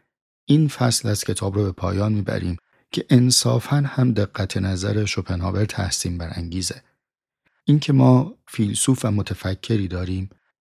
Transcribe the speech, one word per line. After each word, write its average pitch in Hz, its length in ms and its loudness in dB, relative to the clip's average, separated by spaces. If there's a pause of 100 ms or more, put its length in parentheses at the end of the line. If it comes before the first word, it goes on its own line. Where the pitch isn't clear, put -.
(440)
این 151 240 4
فصل 120 400 0
از 104 160 -2
کتاب 101 300 -4
رو 104 100 0
به 95 80 -2
پایان 95 400 -2
می‌بریم 95 440 -2 (360)
که - 180 -4
انصافاً 123 680 4
هم 135 360 2
دقت 101 440 -2
نظر 95 480 -2
شوپنهاور 92 600 -2
تحسین 90 540 -4
برانگیزه. 85 640 -8 (840)
این 147 140 6
که 147 140 -2
ما 131 420 6 (120)
فیلسوف 110 580 0
و 113 60 0
متفکری 98 800 -4
داریم 92 420 -6 (460)